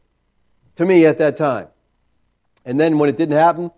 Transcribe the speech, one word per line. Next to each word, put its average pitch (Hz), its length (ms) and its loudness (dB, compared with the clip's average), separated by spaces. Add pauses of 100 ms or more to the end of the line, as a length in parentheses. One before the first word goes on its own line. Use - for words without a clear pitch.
(760)
to 170 80 -2
me 175 200 6
at 156 120 2
that 151 180 -2
time. 135 320 -4 (960)
And 127 140 -4
then 160 180 0
when 147 120 0
it 139 80 -4
didn't 151 200 -2
happen, 165 400 0